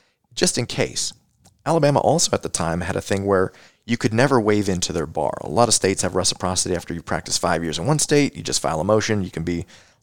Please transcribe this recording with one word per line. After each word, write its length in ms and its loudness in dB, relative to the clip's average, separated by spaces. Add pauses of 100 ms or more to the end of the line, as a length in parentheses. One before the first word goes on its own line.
(320)
just 240 0
in 100 -2
case." 460 -4 (540)
Alabama 320 4
also 340 2
at 100 -2
the 60 -4
time 320 -2
had 160 -4
a 60 -4
thing 240 -2
where 260 2 (320)
you 140 -2
could 160 0
never 260 4
waive 300 2
into 240 -2
their 120 -2
bar. 360 -4
A 80 -8
lot 180 4
of 60 2
states 260 2
have 140 -2
reciprocity. 600 -2
After 200 -6
you 80 -8
practice 340 -4
five 260 0
years 160 -4
in 80 -6
one 120 2
state, 360 2
you 80 -12
just 200 -2
file 180 -2
a 40 0
motion, 380 2
you 80 -6
can 120 -6
be 240 -4 (360)